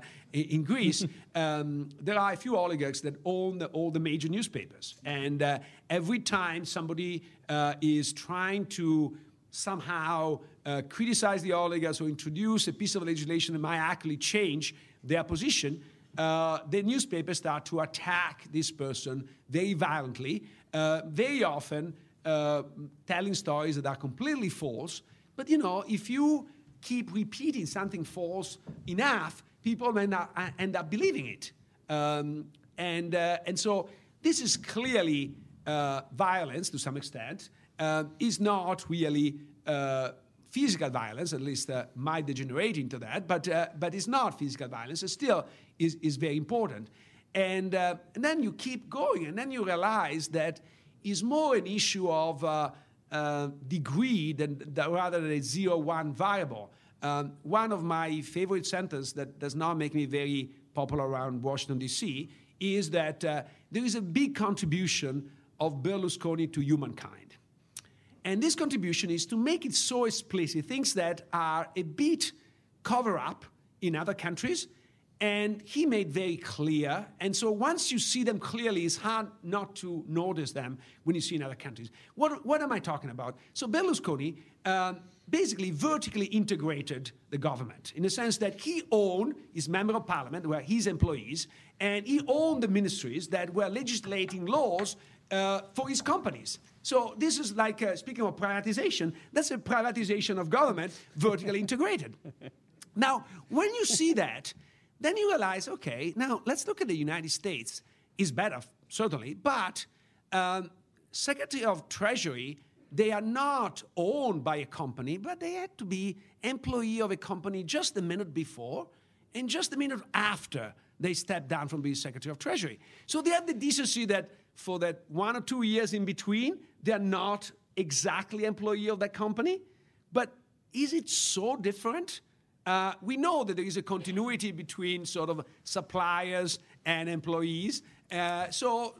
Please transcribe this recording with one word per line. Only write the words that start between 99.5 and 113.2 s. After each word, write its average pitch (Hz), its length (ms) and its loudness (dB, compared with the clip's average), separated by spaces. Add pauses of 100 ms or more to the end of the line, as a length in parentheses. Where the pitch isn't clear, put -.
a 262 60 -2
privatization 214 800 0
of 170 100 -2
government, 185 440 4 (240)
vertically 196 420 2
integrated. 254 560 0 (260)
<laughs> 139 100 -14 (440)
Now, 254 300 2 (240)
when 381 260 4
you 453 100 2
see 320 280 4
that, 143 400 -2 (460)
then 320 180 2
you 415 120 4
realize, 196 380 2
okay, 156 480 -4
now 240 300 0
let's 262 200 0
look 415 160 -2
at 302 60 0
the 175 100 2
United 156 320 -2
States. 147 540 -4 (340)
It's 185 140 2
better, 151 280 0 (280)
certainly, 151 480 -2
but, 208 500 0 (460)
um, 185 400 0 (400)
Secretary 277 520 -2
of 190 260 2
Treasury, 147 680 -2 (340)
they 214 200 4
are 208 100 0